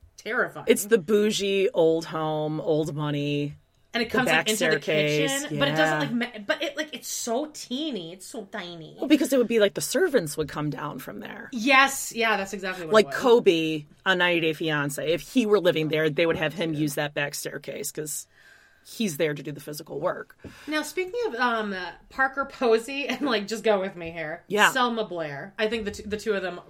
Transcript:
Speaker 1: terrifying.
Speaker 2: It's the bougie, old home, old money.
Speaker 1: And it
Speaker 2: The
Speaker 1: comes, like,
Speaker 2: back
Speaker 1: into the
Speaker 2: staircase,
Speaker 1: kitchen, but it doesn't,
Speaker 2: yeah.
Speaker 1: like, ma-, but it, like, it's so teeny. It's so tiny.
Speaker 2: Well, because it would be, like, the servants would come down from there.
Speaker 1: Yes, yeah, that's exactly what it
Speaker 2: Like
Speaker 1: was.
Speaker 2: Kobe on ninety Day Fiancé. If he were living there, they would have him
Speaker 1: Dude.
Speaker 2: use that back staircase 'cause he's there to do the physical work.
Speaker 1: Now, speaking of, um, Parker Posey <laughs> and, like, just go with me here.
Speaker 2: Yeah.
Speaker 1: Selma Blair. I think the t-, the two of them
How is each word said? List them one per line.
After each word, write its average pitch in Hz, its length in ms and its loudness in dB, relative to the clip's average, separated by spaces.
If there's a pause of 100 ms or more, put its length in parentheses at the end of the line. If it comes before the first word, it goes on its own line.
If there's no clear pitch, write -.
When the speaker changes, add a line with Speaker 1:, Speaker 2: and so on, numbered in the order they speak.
(180)
Speaker 1:
terrifying. 196 500 -4
Speaker 2:
It's 247 180 6
the 220 120 4
bougie, 196 760 2
old 165 300 4
home, 156 560 -4
old 156 340 0
money. 147 640 -2 (380)
Speaker 1:
And 240 80 0
it 226 80 -6
Speaker 2:
The - 80 0
Speaker 1:
comes, 247 80 2
like, 160 100 4
Speaker 2:
back 160 140 0
Speaker 1:
into 202 140 0
the 156 60 2 (120)
Speaker 2:
staircase, 151 640 2
Speaker 1:
kitchen, 151 140 -4
but 147 100 2
it 151 80 -2
doesn't, 156 80 4 (100)
Speaker 2:
yeah. 151 60 0
Speaker 1:
like, 233 340 -4
ma-, 214 120 -12
but 311 160 -2
it, 440 140 -6
like, - 160 -6
it's - 160 -14
so 247 460 -4
teeny. 247 580 -6
It's - 140 -18
so 220 200 -12
tiny. 175 520 -12
Speaker 2:
Well, 320 100 -4
because 285 240 4
it 277 60 6
would 240 100 4
be, 226 120 2
like, 202 140 6
the 160 60 -6
servants 254 560 0
would 156 120 -2
come 151 200 -4
down 143 300 -6
from - 220 -12
there. - 320 -14
Speaker 1:
Yes, 262 600 4
yeah, 226 240 0
that's 196 160 -4
exactly 185 340 -6
what - 40 -6
it 214 40 6
Speaker 2:
Like 220 120 8
Speaker 1:
was. - 80 -8
Speaker 2:
Kobe 165 720 4 (200)
on 190 140 4
ninety 175 220 4
Day 160 120 2
Fiancé. 147 560 -2
If 165 120 2
he 233 260 0
were 208 140 4
living 160 280 2
there, 156 220 2
they 165 160 2
would 165 100 2
have 156 180 -2
him 165 180 -2
Speaker 1:
Dude. 147 80 -2
Speaker 2:
use 147 160 0
that 147 180 -4
back 147 220 -4
staircase - 560 -8
'cause - 340 -8 (600)
he's 190 300 -4
there 151 160 2
to 147 100 -8
do 151 100 -8
the 143 80 -14
physical 151 400 -12
work. - 360 -4 (300)
Speaker 1:
Now, 302 160 -2
speaking 370 320 -6 (140)
of, 254 80 -8
um, 226 380 -2 (360)
Parker 269 340 -2
Posey 262 640 0
<laughs> - 20 -4
and, 247 140 -4
like, 220 240 0
just 214 180 -6
go 208 160 4
with 190 160 -6
me 165 140 -10
here. 165 380 -8
Speaker 2:
Yeah. 190 240 6
Speaker 1:
Selma 240 320 0
Blair. 165 540 -8
I 220 100 2
think 220 160 -4
the 202 80 -6
t-, - 100 -12
the 208 160 -6
two 214 160 -2
of 190 80 -2
them 175 280 -6